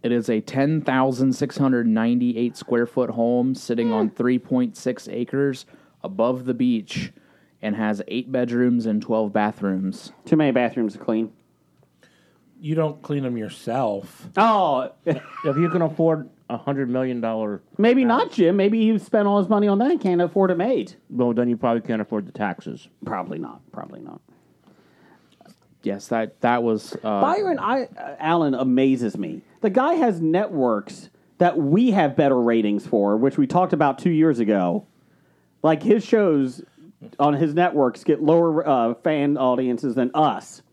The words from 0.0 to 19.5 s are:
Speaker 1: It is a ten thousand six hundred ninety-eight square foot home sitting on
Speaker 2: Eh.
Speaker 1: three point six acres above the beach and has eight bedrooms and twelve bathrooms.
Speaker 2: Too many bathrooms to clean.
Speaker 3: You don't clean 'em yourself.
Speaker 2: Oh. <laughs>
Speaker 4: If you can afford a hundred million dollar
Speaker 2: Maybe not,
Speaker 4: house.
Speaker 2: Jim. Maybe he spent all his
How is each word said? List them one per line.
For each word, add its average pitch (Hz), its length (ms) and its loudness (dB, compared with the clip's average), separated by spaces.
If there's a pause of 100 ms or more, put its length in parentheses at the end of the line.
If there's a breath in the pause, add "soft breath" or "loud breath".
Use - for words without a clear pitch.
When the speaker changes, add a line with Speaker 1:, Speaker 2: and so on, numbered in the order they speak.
Speaker 1:
It 120 80 0
is 117 160 0
a 110 120 2
ten 143 420 -2
thousand 131 520 2
six 127 240 -6
hundred 127 300 2
ninety-eight 117 680 0
square 120 300 -2
foot 120 240 -2
home 123 440 0
sitting 117 380 -2
on 110 140 0
Speaker 2:
Eh. 104 100 -2
Speaker 1:
three 123 220 0
point 123 380 -2
six - 320 -8
acres 135 580 -4 (360 soft breath)
above 120 440 -2
the 127 80 -2
beach 117 580 -2 (500 soft breath)
and 107 140 -4
has 107 320 -2
eight 120 240 -8
bedrooms 120 540 0
and 107 160 -2
twelve 110 300 -2
bathrooms. 98 800 -4 (120)
Speaker 2:
Too 160 120 2
many 151 160 4
bathrooms 117 420 0
to - 60 -18
clean. 110 320 -4 (1300 soft breath)
Speaker 3:
You 156 160 -4
don't 156 260 -2
clean 143 240 -4
'em 123 100 -4
yourself. 110 920 -6 (100)
Speaker 2:
Oh. 180 600 2
<laughs> - 80 -20
Speaker 4:
If 147 520 -4
you 170 100 2
can 170 140 0
afford 160 480 0 (180)
a 123 80 -6
hundred 139 320 -4
million 127 320 -2
dollar 110 400 -4 (160)
Speaker 2:
Maybe 240 300 4
not, 254 220 2
Speaker 4:
house. - 80 -10
Speaker 2:
Jim. 180 200 4
Maybe 208 240 2 (100)
he 214 80 2
spent 208 300 0
all 202 100 4
his 185 120 0